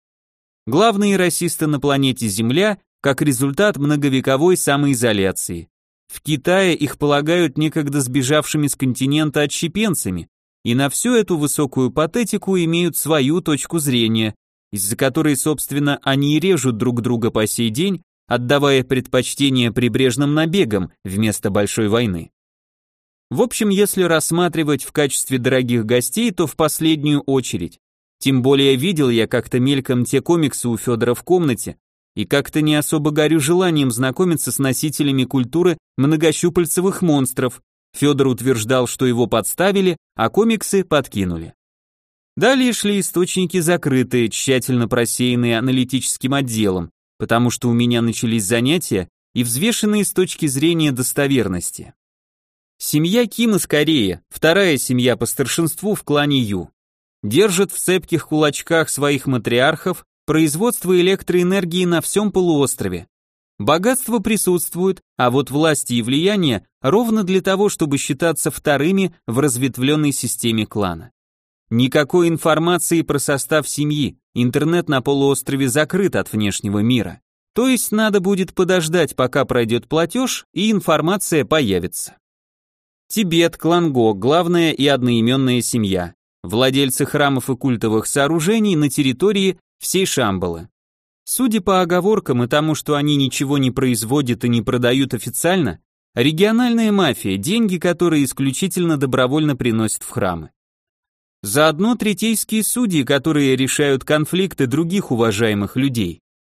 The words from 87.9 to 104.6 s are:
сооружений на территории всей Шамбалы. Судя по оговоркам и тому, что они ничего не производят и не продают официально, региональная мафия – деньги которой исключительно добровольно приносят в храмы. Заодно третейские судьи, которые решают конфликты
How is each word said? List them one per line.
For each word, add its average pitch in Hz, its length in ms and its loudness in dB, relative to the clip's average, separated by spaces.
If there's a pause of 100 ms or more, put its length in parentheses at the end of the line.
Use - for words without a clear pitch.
сооружений 170 680 0
на 147 140 2
территории 180 720 0 (200)
всей 185 260 0
Шамбалы. 92 640 -2 (560)
Судя 226 360 0
по 185 200 2
оговоркам 180 600 0
и 117 40 0
тому, 151 280 0
что 147 200 -2
они 147 220 2
ничего 139 400 0
не 131 140 2
производят 127 760 0
и 120 40 2
не 117 120 2
продают 123 520 0
официально, 131 640 -2 (360)
региональная 220 760 2
мафия – 120 460 0
деньги 185 400 0
которой 170 460 0
исключительно 156 720 -2
добровольно 135 580 0
приносят 110 480 -2
в - 60 -14
храмы. 87 420 -4 (920)
Заодно 156 500 2
третейские 214 680 -2
судьи, 185 400 0
которые 139 520 2
решают 131 480 0
конфликты 151 600 0